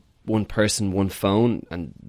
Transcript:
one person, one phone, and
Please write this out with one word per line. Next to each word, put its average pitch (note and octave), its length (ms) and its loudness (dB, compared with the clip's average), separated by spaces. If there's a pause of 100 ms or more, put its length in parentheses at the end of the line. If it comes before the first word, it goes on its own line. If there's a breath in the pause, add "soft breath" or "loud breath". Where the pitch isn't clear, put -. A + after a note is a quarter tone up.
(240)
one A2 200 0
person, G#2+ 480 0
one G2 180 0
phone, G#2+ 600 2
and D#2+ 220 -8 (160)